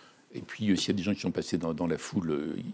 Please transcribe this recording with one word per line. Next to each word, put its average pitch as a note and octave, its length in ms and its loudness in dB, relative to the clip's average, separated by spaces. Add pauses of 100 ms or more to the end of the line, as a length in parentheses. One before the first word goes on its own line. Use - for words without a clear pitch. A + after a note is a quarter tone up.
(340)
Et - 60 -8
puis, - 320 -4
euh, - 20 8
s'il - 140 2
y - 20 4
a G2 60 2
des F2+ 80 0
gens G2+ 100 2
qui - 60 -2
sont F2+ 100 0
passés E2 280 0
dans, E2 160 0
dans E2+ 120 0
la D#2+ 100 2
foule, E2 360 -2
euh, D2+ 240 -2 (180)